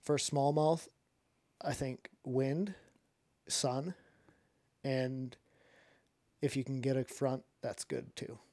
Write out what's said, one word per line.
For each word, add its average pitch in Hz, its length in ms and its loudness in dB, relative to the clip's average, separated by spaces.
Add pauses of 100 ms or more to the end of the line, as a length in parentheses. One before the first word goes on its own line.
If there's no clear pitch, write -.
For 151 160 2
smallmouth, 151 680 4 (720)
I 120 100 -4
think 127 380 -4 (140)
wind, 139 500 0 (720)
sun, 139 460 0 (880)
and 131 520 0 (1040)
if - 160 0
you 135 80 0
can 135 160 -4
get 131 160 0
a 131 80 2
front, 131 380 -2 (200)
that's - 220 -6
good - 300 -6
too. - 240 -10 (140)